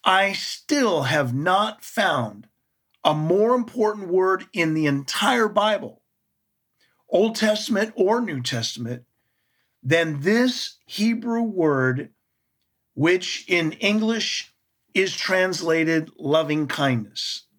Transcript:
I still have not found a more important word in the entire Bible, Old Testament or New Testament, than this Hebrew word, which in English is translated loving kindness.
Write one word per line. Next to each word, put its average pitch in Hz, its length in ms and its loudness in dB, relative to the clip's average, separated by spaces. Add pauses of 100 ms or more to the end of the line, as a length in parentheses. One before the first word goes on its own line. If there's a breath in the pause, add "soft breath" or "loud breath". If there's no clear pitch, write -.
I 196 300 4
still 214 680 -2
have 131 300 0
not 190 500 0
found 123 640 -2 (560)
a 151 120 4
more 190 400 2
important 214 540 -2
word 185 440 2
in 165 220 0
the 156 100 0
entire 208 640 0
Bible, 202 560 -2 (1040)
Old 214 260 2
Testament 214 600 0
or 220 260 2
New 156 220 -6
Testament, 120 600 -6 (760)
than 156 400 0
this 240 640 0
Hebrew 226 560 -2
word, 147 680 0 (840)
which 175 540 0
in 165 240 0
English 220 840 -2 (400)
is 190 220 0
translated 165 1040 0
loving 151 480 0
kindness. 127 760 -4 (160)